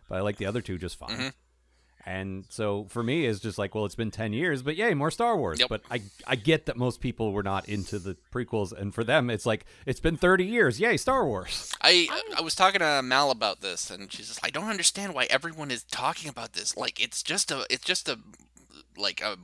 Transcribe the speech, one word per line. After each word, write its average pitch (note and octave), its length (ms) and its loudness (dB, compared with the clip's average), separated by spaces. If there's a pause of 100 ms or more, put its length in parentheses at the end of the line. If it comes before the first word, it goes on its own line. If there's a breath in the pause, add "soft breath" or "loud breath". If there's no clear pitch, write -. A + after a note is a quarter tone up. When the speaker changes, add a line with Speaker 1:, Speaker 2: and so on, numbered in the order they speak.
Speaker 1:
but F#2 100 -4
I - 20 0
like G#2 160 0
the G2 100 -4
other A2 140 -2
two F#2+ 180 -6
just F2 220 -8
fine. B1 100 -10
Speaker 2:
Mm-hmm. B2+ 180 -6 (800)
Speaker 1:
And F#2+ 420 -6
so G#2 400 -2
for A#2+ 140 -4
me, C3+ 240 0
it's G#2+ 140 0
just G#2+ 180 -6
like, G2+ 160 -2
well, G#2+ 100 0
it's G2+ 100 -4
been A2+ 160 -4
ten A2 220 -4
years, C#3 300 0
but D3 120 -4
yay, G#3 200 2
more D3 160 0
Star A#3 260 2
Wars. G#2+ 240 0
Speaker 2:
Yep. B2+ 80 2
Speaker 1:
But A2 220 -4
I, A#2+ 100 -2 (260)
I B2+ 80 0
get D3+ 300 2
that A#2+ 140 -6
most B2 240 -2
people A2+ 280 -2
were G2+ 120 -2
not G2 260 -2
into G2+ 300 -4
the F#2 180 -8 (160)
prequels, A2 400 -2
and G2+ 220 -6
for A2+ 100 -2
them, B2 240 4
it's A2+ 160 -2
like, A2 220 0 (180 soft breath)
"It's C3 160 -4
been E3 160 2
thirty F#3 300 6
years, F#3 340 4
yay, G#3+ 160 4
Star B3+ 300 2
Wars." F#2+ 560 -4
Speaker 2:
I, E3+ 280 8
Speaker 3:
I - 120 -2 (160)
Speaker 2:
I - 20 0
was D#3+ 140 -2
talking G3 240 6
to D3 240 4
Mal C3 280 4
about A2 300 0
this, F#2 300 -4
and G2 200 -12
she's - 180 -10
just, - 140 -10
"I - 60 2
don't E3 220 -4
understand G3 420 0
why C3 160 0
everyone D#3 420 0
is A#2+ 140 -4
talking D3+ 460 -4
about A#2 240 -12
this. - 200 -4
Like, A#2+ 300 -4
it's - 180 -4
just - 280 0
a, C3+ 180 -4
it's - 160 -2
just - 240 0
a, B2 100 -2 (800)
like, G2 240 -4
a G2+ 240 -2